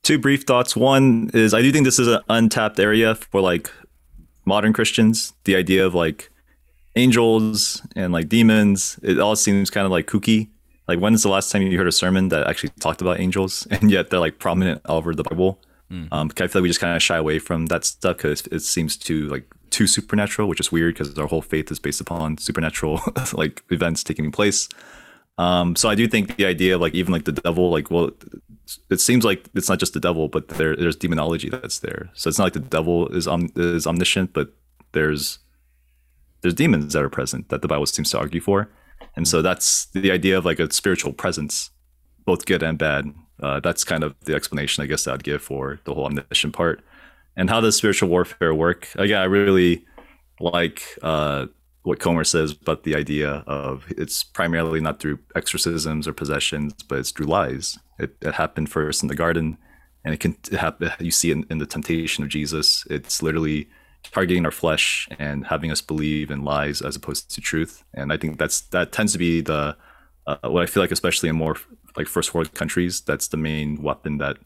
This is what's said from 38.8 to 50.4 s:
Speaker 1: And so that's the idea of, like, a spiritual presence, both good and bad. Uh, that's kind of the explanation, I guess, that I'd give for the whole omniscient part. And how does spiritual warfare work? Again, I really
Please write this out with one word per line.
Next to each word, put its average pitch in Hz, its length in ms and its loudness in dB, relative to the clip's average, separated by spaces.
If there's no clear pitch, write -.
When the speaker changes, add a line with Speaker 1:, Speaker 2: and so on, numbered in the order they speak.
Speaker 1:
And 82 100 -4
so 82 160 2
that's - 440 0
the 95 260 0
idea 92 260 2
of, 90 60 0
like, 82 160 0
a 80 140 -2
spiritual - 400 -2
presence, 80 580 -6
both 90 200 0
good 90 160 0
and 80 160 -2
bad. 73 360 -2
Uh, 71 200 -2
that's - 240 -2
kind 80 180 -2
of 76 120 -6
the 78 100 -2
explanation, 73 480 -4
I 71 40 -6
guess, 73 180 -2
that 67 80 -4
I'd 67 100 -8
give 71 180 -4
for 69 440 -8
the 73 80 -8
whole 69 120 -4
omniscient 71 480 -4
part. 82 300 0
And 92 120 0
how 113 120 4
does 110 160 4
spiritual 101 320 2
warfare 87 440 2
work? 82 420 0
Again, 101 260 2
I - 20 2
really 95 640 4